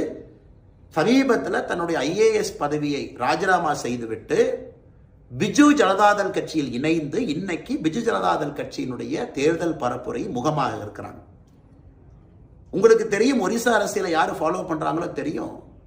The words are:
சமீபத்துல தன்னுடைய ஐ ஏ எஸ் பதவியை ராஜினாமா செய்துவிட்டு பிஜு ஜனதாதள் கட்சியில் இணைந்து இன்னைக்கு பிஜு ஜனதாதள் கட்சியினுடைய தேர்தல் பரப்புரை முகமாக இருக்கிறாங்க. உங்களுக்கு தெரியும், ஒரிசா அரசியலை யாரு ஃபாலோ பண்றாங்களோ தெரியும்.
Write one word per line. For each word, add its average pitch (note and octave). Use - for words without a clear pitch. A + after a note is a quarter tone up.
சமீபத்துல A3
தன்னுடைய E3+
ஐ D3+
ஏ A3
எஸ் G3+
பதவியை D3
ராஜினாமா E3
செய்துவிட்டு A#2+
பிஜு F#3
ஜனதாதள் G3
கட்சியில் C#3+
இணைந்து D#3
இன்னைக்கு F3+
பிஜு -
ஜனதாதள் F3
கட்சியினுடைய B2+
தேர்தல் E3
பரப்புரை B2
முகமாக B2+
இருக்கிறாங்க. -
உங்களுக்கு -
தெரியும், A3
ஒரிசா A3+
அரசியலை G3
யாரு F3
ஃபாலோ F3
பண்றாங்களோ D#3+
தெரியும். -